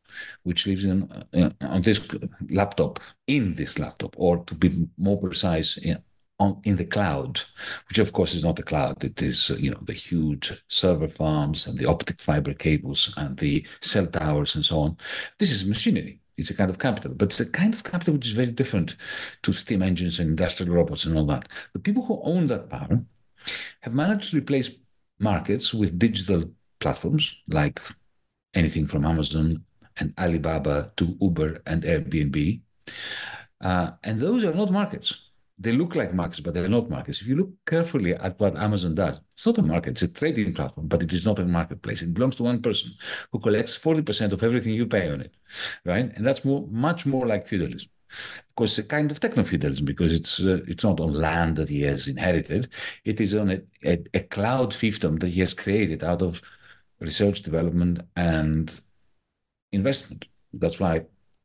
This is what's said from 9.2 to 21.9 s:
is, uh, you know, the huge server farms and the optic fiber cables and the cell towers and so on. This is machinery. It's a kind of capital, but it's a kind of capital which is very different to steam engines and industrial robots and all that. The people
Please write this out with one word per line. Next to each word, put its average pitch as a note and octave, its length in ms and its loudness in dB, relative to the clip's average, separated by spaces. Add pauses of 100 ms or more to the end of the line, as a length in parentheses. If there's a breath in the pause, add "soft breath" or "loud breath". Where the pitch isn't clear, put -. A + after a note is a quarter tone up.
is, - 300 2
uh, - 40 -2
you - 160 0
know, - 120 -10
the - 100 -6
huge D#2 720 -2
server E2 400 4
farms D2+ 600 0
and - 100 -4
the - 80 -2
optic - 360 0
fiber D2 320 0
cables C#2+ 640 0
and C#2+ 200 -4
the D2+ 280 0 (160 loud breath)
cell F#2+ 260 2
towers D2+ 480 0
and D2+ 100 0
so D#2+ 140 2
on. D#2 180 0 (400 loud breath)
This D3 140 4
is G2 140 0
machinery. - 560 0 (160)
It's - 120 -4
a - 40 -6
kind F#2+ 160 2
of F#2 100 -4
capital, B2+ 340 -2
but G#2+ 120 2
it's - 160 0
a - 40 -2
kind G3+ 280 2
of - 100 -12
capital F3 300 0
which B2+ 140 0
is A2 60 -4
very A#2+ 180 2
different A2 440 0 (480 loud breath)
to - 80 2
steam F#2+ 300 0
engines F2+ 380 0
and E2 100 2
industrial F2 440 0
robots E2 300 2
and D#2+ 140 0
all D2+ 80 4
that. D2 240 -2 (240 loud breath)
The - 60 -8
people A#3 260 0